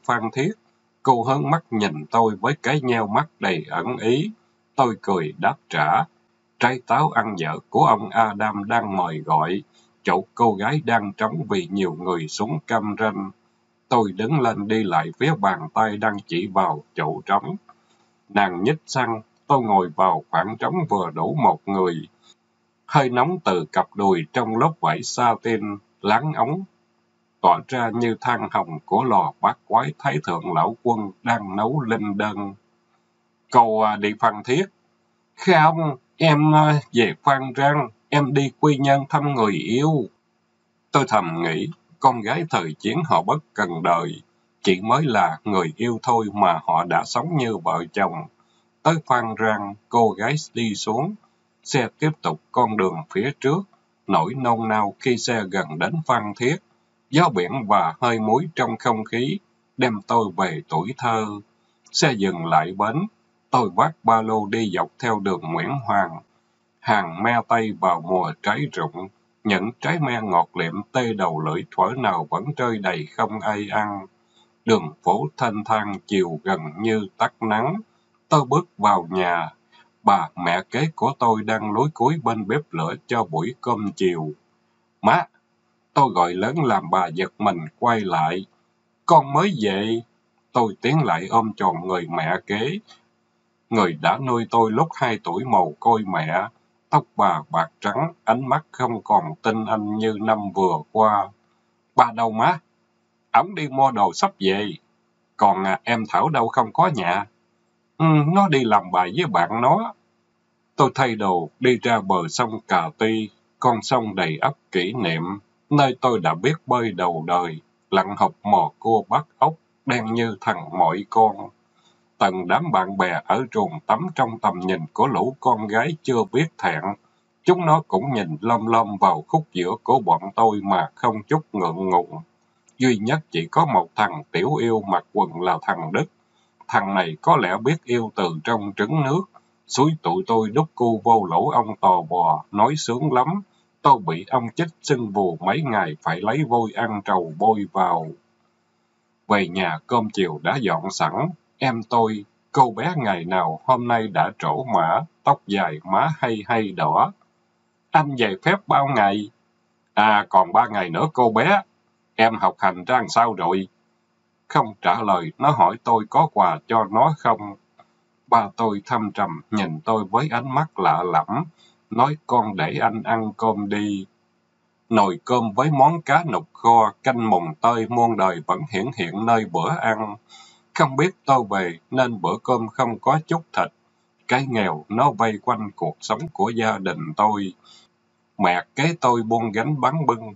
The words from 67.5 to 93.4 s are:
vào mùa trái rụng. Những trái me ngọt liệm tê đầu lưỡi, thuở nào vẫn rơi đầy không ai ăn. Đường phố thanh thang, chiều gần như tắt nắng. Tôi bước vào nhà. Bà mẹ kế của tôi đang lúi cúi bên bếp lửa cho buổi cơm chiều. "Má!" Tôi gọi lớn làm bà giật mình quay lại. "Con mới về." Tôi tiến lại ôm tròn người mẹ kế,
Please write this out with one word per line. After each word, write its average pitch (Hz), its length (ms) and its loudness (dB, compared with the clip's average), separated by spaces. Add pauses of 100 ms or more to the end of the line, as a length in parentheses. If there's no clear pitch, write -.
vào 87 200 2
mùa 85 320 -2 (100)
trái 117 300 -2
rụng. 85 360 -8 (360)
Những 101 260 0 (100)
trái 165 180 -2
me 123 240 -2
ngọt 87 320 0
liệm 87 280 -4 (100)
tê 120 200 0
đầu 87 280 -2
lưỡi, 80 300 -4
thuở - 280 0
nào 95 320 -2
vẫn 90 140 -4 (120)
rơi 120 220 -2
đầy 90 280 -4
không 110 340 -6
ai 104 300 -4
ăn. 101 360 -4 (580)
Đường 90 280 0 (100)
phố 104 240 0 (100)
thanh 107 280 -4
thang, 104 300 -2 (120)
chiều 87 380 0
gần 92 160 -2 (180)
như 107 380 0
tắt - 260 -2
nắng. 117 380 -2 (480)
Tôi 151 160 4
bước 143 240 0 (100)
vào 101 320 2
nhà. 87 400 0 (520)
Bà 92 260 2 (160)
mẹ 85 260 0
kế 143 240 0
của 123 240 -2
tôi 113 240 2
đang 107 300 -2
lúi 131 220 0
cúi 131 280 2
bên 110 260 -2
bếp 135 120 0 (100)
lửa 82 240 -4 (120)
cho 117 180 -2
buổi 82 360 -6
cơm 104 360 -4
chiều. 82 360 -2 (680)
"Má!" 175 240 2 (680)
Tôi 135 200 4
gọi 87 200 2
lớn 127 300 0
làm 95 260 0
bà 175 160 2
giật 175 320 -4
mình 98 200 0 (200)
quay 117 220 2
lại. 90 460 -2 (600)
"Con 139 260 6
mới 175 300 2
về." 107 380 0 (520)
Tôi 113 280 0
tiến 147 240 2
lại 90 220 -2
ôm 110 300 0
tròn 90 200 0 (120)
người 90 220 -2
mẹ 82 260 -2 (100)
kế, 120 320 -4 (920)